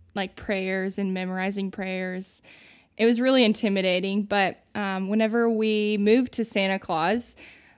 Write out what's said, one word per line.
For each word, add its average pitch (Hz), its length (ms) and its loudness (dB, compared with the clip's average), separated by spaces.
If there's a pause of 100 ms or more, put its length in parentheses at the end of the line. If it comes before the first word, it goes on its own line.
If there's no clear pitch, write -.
(140)
like, 196 220 -6
prayers 190 640 -4
and 196 140 -2
memorizing 185 600 -4
prayers. 185 720 -8 (540)
It 220 100 2
was 233 140 4
really 262 240 4
intimidating, 196 760 2
but, 202 360 0 (180)
um, 190 320 -4
whenever 220 420 2
we 214 480 2
moved 226 360 4
to 226 100 -2
Santa 190 340 0
Claus, 185 580 -2 (420)